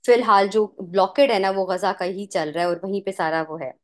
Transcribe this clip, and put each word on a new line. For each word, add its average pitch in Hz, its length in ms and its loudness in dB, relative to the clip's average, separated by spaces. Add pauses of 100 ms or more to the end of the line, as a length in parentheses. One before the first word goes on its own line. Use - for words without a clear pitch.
फिलहाल 214 420 4
जो 208 340 -2
ब्लॉकेड 190 500 2
है 208 60 2
ना, 190 120 0
वो 196 160 -2
गजा 185 260 -2
का 190 120 -6
ही 190 220 -6
चल 160 220 -4
रहा 165 160 -4
है 175 60 0
और 170 140 -4
वहीं 196 180 -4
पे 196 100 -6
सारा 160 300 -2
वो 156 140 -10
है। 156 280 -10